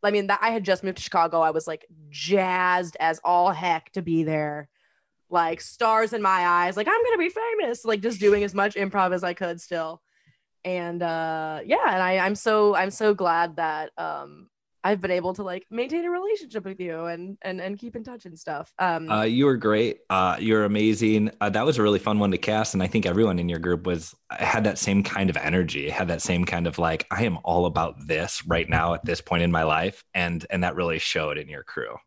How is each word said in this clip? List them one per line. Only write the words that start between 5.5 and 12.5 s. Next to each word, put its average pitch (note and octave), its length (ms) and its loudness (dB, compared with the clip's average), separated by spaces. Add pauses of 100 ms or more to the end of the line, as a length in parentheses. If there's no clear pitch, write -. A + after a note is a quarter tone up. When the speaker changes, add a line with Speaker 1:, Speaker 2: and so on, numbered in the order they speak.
Speaker 1:
stars A3 520 0
in A3+ 100 -4
my F#3 240 2
eyes, F3 280 2
like, G#3 120 -2
"I'm A4+ 160 2
gonna A#4 160 2
be E4+ 100 0
famous," G#4+ 560 -4
like, G#3+ 160 0
just A3 180 -4
doing G3+ 240 4
as F#3+ 120 -6
much G3+ 200 0
improv F#3+ 380 0
as F3+ 100 -2
I F3+ 120 -2
could E3+ 260 -6
still. E3 400 -8 (640)
And, F3 380 -4
uh, D#3+ 600 -4
yeah, E4 280 2
and F#3 80 2
I, F#3 180 2
I'm G3 160 2
so, G#3+ 400 4